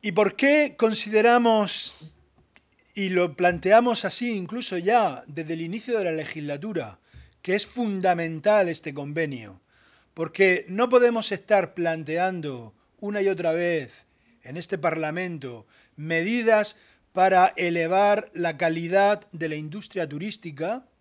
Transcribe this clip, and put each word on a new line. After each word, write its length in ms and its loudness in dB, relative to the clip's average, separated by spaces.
¿Y 120 -6
por 240 2
qué 400 4
consideramos, 1160 2
y 140 -4
lo 280 0
planteamos 680 4
así 300 -4
incluso 420 -6
ya 500 0
desde 280 -8
el 80 -8
inicio 340 -6
de 80 -2
la 80 0
legislatura, 880 -8
que 140 -2
es 120 -2
fundamental 1000 0
este 240 -8
convenio? 680 -8
Porque 560 0
no 220 0
podemos 420 2
estar 400 0
planteando 1000 -4
una 220 -4
y 60 2
otra 240 0
vez 520 -2
en 160 -14
este 180 -6
Parlamento 880 -6
medidas 800 0
para 420 4
elevar 760 2
la 240 -4
calidad 720 2
de 160 -6
la 60 -6
industria 520 -8
turística 760 -8